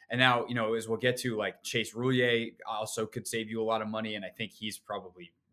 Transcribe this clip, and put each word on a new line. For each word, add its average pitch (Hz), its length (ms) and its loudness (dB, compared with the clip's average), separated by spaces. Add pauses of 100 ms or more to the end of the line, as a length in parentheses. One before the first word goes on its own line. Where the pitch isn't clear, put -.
And 120 100 0
now, 123 280 6
you 123 80 -4
know, 113 180 2
as 110 140 -2
we'll 113 100 0
get 123 200 2
to, 120 180 -2
like, 101 280 -2
Chase 113 300 -2
Roullier 123 640 2 (100)
also 110 400 -2
could 110 220 -8
save 113 220 -4
you 113 120 -2
a 110 40 0
lot 110 160 2
of 107 80 -4
money, 110 260 -4
and 104 80 -8
I 90 60 -8
think 107 220 -6
he's 107 260 -8
probably 90 560 -10 (200)